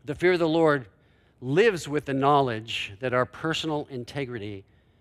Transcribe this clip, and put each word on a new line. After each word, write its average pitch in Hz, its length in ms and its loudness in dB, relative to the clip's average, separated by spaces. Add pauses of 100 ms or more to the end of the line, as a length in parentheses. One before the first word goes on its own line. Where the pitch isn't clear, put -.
The 147 100 -8
fear 180 180 2
of 175 60 2
the 165 100 0
Lord 156 380 2 (540)
lives 165 480 4
with 143 160 -4
the 139 100 -4
knowledge 135 840 0
that 127 140 -4
our 127 100 2
personal 156 680 -6
integrity 120 760 -10 (360)